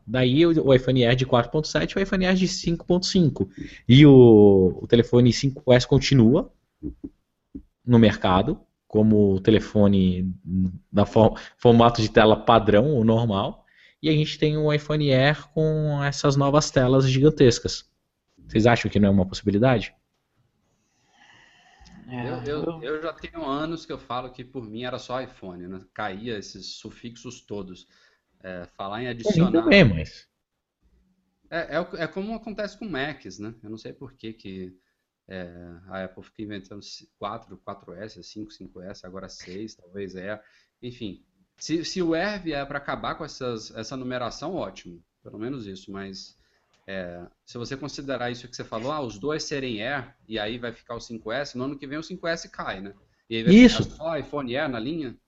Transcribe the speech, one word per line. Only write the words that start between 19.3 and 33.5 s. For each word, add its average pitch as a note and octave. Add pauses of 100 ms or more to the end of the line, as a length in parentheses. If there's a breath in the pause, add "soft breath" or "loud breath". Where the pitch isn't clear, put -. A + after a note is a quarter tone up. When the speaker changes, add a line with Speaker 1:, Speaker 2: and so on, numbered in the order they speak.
Speaker 2:
É, B2
Speaker 3:
Eu, B2+
eu, D3
Speaker 2:
eu E3 (140)
Speaker 3:
eu D#3
já D#3+
tenho E3
anos D#3
que -
eu C3
falo B2
que B2
por A#2+
mim A2
era B2
só B2+
iPhone, F2+
né? F#2+ (120)
Caía G#2+
esses -
sufixos A#2
todos. F#2 (540)
É, F2+ (120)
falar G2+
em -
Speaker 1:
Por B2
mim A#2+
Speaker 3:
adicionar F#3
Speaker 1:
também, D#4+
mas E2 (1300)
Speaker 3:
É, E3
é E3
o, F#3 (100)
é D#3+
como G3
acontece G#3+
com -
Macs, C#3+
né? G#2+ (100)